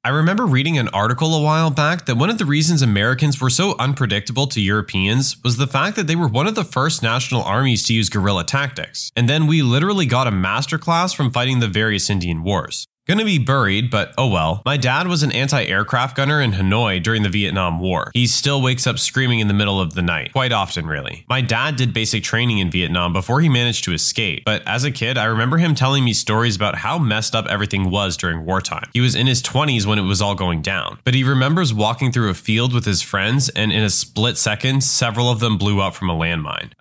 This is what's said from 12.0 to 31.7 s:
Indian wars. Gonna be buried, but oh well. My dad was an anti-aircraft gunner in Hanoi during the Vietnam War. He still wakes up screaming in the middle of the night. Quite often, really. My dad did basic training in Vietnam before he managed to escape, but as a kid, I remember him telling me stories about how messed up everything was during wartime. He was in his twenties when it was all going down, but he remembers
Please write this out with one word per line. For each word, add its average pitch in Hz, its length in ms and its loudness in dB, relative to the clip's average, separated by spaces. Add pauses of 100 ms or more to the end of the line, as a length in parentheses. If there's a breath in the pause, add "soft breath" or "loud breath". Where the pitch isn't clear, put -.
Indian 87 340 -2
wars. 92 420 -4 (220)
Gonna 214 160 2
be 196 140 2
buried, 120 520 0
but 104 280 -2
oh 131 100 2
well. 87 380 0
My 139 100 0
dad 135 320 0
was 170 160 0
an 143 80 0
anti-aircraft 123 840 0
gunner 143 240 0
in 120 100 2
Hanoi 95 500 0
during 110 220 0
the 101 60 0
Vietnam 92 500 0
War. 90 340 -2
He 120 140 2
still 139 340 0
wakes 127 240 0
up 123 140 0
screaming 123 400 0
in 104 80 0
the 104 60 2
middle 101 260 2
of 85 140 -2
the 90 80 -4
night. 85 320 -2
Quite 127 180 0
often, 87 360 -2
really. 76 420 -8
My 127 100 0
dad 123 380 -2
did 120 160 0
basic 110 280 -2
training 117 360 0
in 92 120 0
Vietnam 87 440 0
before 113 260 0
he 165 80 4
managed 120 380 0
to 90 80 -2
escape, 87 520 -2
but 107 220 -2
as 120 160 -2
a 143 80 -2
kid, 127 260 -2
I 107 60 0
remember 113 340 2
him 165 160 4
telling 135 300 2
me 117 80 2
stories 110 460 0
about 104 220 -2
how 135 180 -2
messed 110 360 0
up 113 140 -2
everything 98 420 -2
was 95 280 0
during 82 260 -4
wartime. 90 480 -4
He 120 80 -2
was 123 160 2
in 123 100 0
his 127 160 2
twenties 123 460 0
when 104 120 2
it - 20 0
was 95 200 0
all 101 140 0
going 87 260 -2
down, 76 440 -6
but 123 80 2
he 131 100 2
remembers 139 500 2